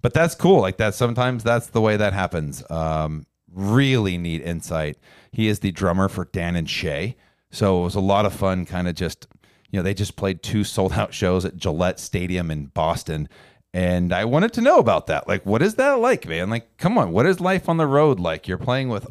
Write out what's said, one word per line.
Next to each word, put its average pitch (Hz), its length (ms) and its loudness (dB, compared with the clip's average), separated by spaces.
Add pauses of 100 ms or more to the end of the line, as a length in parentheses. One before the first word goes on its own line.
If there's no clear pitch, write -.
But 123 120 0
that's 165 220 2
cool. 170 260 6
Like, 95 160 0
that, 107 180 2
sometimes 123 480 0
that's 117 240 2
the 117 140 0
way 107 160 4
that 104 160 2
happens. 80 560 -4
Um, 78 560 -4 (280)
really 104 640 2
neat 85 240 -4
insight. 80 560 -6 (340)
He 110 180 0
is 104 100 -2
the 98 120 -2
drummer 92 360 0
for 90 240 -4
Dan 87 240 -4
and 82 140 -2
Shay. 80 480 -6 (340)
So 95 300 2
it - 40 0
was 90 100 -4
a 101 40 0
lot 98 260 2
of 95 80 -2
fun 92 320 -2
kinda 90 280 -4
just, - 340 -8 (420)
you 101 100 -4
know, 90 40 -2
they 98 100 0
just 98 220 -4
played 95 260 -4
two 104 220 0
sold-out 98 500 -2
shows 92 300 0
at 90 140 -8
Gillette 90 420 -2
Stadium 90 500 -4
in 76 180 -6
Boston. 80 600 -2 (460)
And 90 400 0
I 92 100 -2
wanted 160 300 0
to 240 80 -2
know 294 180 6
about 107 280 2
that. 73 200 -4
Like, 95 180 -2
what 107 160 2
is 214 140 2
that 269 240 2
like, 233 260 0
man? 85 240 -4
Like, 113 280 -8
come 214 200 0
on, 107 140 0
what 104 140 4
is 180 160 2
life 185 260 0
on 170 80 0
the 165 100 2
road 143 320 4
like? 82 300 -4
You're 113 100 -4
playing 131 300 -2
with 110 240 -4